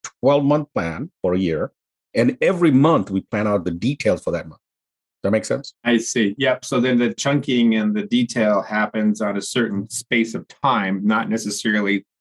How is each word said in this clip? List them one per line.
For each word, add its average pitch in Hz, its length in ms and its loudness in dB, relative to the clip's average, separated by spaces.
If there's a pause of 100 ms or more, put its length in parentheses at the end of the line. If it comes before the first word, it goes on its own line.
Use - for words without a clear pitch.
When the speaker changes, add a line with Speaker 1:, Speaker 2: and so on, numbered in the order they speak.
(220)
Speaker 1:
twelve-month 143 520 2
plan 90 380 -6 (100)
for 90 120 0
a 92 40 2
year, 87 360 -2 (420)
and 120 260 2
every 170 300 2
month 135 400 4
we 98 100 0
plan 107 240 -4
out 101 200 0
the 87 60 -4
details 101 520 -2
for 85 80 -4
that 80 160 -4
month. - 140 -20
Does - 640 -12
that 101 40 0
make 110 120 0
sense? 123 300 -6 (100)
Speaker 2:
I 120 140 2
see. 110 400 -2
Yep. 156 260 0
So 123 160 -2
then 123 200 2
the 117 140 0
chunking 127 640 2
and 107 180 0
the 104 100 -2
detail 110 580 0
happens 107 580 -2
on 101 160 -2
a 98 60 -4
certain 101 480 -4
space - 440 -2
of - 140 -10
time, 98 580 -2
not 110 240 0
necessarily 104 760 -2 (160)